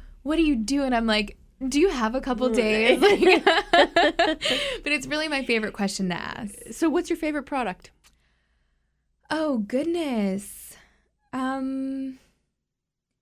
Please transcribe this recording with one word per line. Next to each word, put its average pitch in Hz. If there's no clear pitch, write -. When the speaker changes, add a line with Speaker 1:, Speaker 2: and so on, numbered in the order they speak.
Speaker 1:
"What 302
do 330
you 302
do?" 262
And 262
I'm 233
like, 214
"Do 277
you 370
have 240
a 269
couple 254
Speaker 2:
Right. 220
Speaker 1:
days?" 226
Like, 370
<laughs> 403
Speaker 2:
<laughs> 349
Speaker 1:
but 294
it's 269
really 302
my 277
favorite 220
question 196
to 175
ask. -
Speaker 2:
So 330
what's 339
your 330
favorite 302
product? 226
Speaker 1:
Oh, 302
goodness. 240
Um, 269